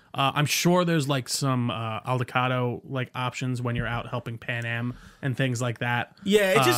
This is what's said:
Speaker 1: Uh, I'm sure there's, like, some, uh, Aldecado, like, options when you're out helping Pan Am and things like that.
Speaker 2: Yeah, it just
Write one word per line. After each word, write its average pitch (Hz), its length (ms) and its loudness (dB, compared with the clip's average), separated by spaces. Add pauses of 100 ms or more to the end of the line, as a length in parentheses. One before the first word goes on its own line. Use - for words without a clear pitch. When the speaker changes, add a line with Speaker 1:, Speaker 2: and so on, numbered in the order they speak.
(140)
Speaker 1:
Uh, 135 220 0
I'm 147 100 2
sure 180 380 4
there's, 165 240 2
like, 139 220 -2
some, 123 420 0
uh, 110 340 -4
Aldecado, 123 800 0
like, 127 300 -6
options 127 460 -4
when 120 160 -2
you're 117 100 -2
out 117 200 -4
helping 117 300 -8
Pan 117 280 -6
Am 117 280 -4 (280)
and 131 160 -2
things 127 240 0
like 120 180 -4
that. 120 460 -2
Speaker 2:
Yeah, 196 260 4
it 190 60 6
just 135 100 6 (100)